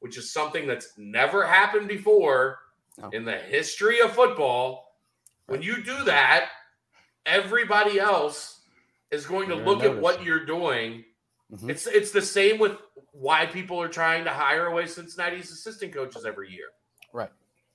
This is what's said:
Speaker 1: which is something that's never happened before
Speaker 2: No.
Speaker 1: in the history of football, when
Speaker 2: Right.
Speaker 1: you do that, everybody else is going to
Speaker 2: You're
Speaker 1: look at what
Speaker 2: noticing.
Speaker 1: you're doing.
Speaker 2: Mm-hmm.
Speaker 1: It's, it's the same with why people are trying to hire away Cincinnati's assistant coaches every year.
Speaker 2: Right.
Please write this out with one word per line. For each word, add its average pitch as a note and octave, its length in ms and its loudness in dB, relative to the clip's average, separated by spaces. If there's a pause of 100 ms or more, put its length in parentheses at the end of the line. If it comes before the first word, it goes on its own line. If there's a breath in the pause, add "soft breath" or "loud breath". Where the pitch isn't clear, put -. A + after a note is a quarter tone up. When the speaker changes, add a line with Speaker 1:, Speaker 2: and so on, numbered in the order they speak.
Speaker 1:
which - 180 -14
is - 140 -12
something D3+ 340 -4
that's - 300 -6
never B2 480 0
happened G3+ 440 4
before F3 720 4 (400)
Speaker 2:
No. G#2 120 -16
Speaker 1:
in A2 140 -8
the A2 120 -4
history G#3 640 0
of A#3 120 6
football, C3 840 0 (500)
when C3 140 -6
Speaker 2:
Right. E3 60 -8
Speaker 1:
you A#3 160 -6
do C4+ 220 -6
that, D3 460 4 (760 soft breath)
everybody G3+ 720 2
else F3+ 640 0 (500)
is D3 160 -6
going F#3+ 220 -4
to E3+ 80 -2
Speaker 2:
You're - 80 -8
Speaker 1:
look G3+ 180 2
at G#3 140 4
what F3+ 240 2
Speaker 2:
noticing. F3 60 -10
Speaker 1:
you're D#3+ 200 0
doing. B2 580 -4 (480)
Speaker 2:
Mm-hmm. G#2+ 180 -10
Speaker 1:
It's, D3 160 -8
it's G#3 240 2
the G3 120 0
same G3+ 360 2
with G3+ 180 0 (360)
why D3+ 340 2
people F3+ 340 -8
are E3 80 -6
trying E3 360 0
to D#3+ 60 -2
hire D3 360 0
away E3+ 200 -2
Cincinnati's F3 640 -8
assistant F#3+ 420 -14
coaches C3 320 -10
every G2+ 260 -10
year. F#2 180 -16 (440)
Speaker 2:
Right. A2+ 180 -8 (440)